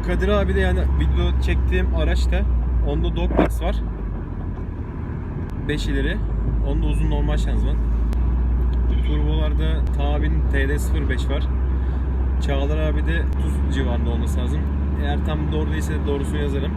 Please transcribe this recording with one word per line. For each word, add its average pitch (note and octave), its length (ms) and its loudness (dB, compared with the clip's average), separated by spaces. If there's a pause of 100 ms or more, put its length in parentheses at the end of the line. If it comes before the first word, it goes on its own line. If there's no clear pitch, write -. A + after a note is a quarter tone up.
Kadir F3+ 220 2
abi G3 260 2
de G3 60 2
yani F#3 200 2
video F3+ 600 2
çektiğim F3+ 540 2
araçta, E3+ 480 2 (460)
onda D#3+ 280 0
Dogmax D#3 460 0
var. F#3 140 -2 (1900)
Beş D3 180 -2
ileri. D3 300 0 (520)
Onda D3 180 2
uzun D3+ 240 2
normal D3+ 260 2
şanzıman. - 400 2 (1300)
Turbolarda D3+ 800 2 (120)
Taha C#3+ 180 2
abinin D#3+ 360 2
T C#3 180 2
D C#3+ 100 0
sıfır - 300 0
beş B2+ 200 0
var. C#3 200 0 (1000)
Çağlar C#3+ 320 0
abi D3+ 280 0
de E3 180 0 (140)
otuz - 360 0
civarında A#2 360 0
olması - 280 0
lazım. - 220 0 (420)
Eğer C#3+ 240 0
tam D3+ 260 -2
doğru D3+ 180 0
değilse D3 360 -2
doğrusunu C#3+ 320 0
yazarım. C#3+ 380 -2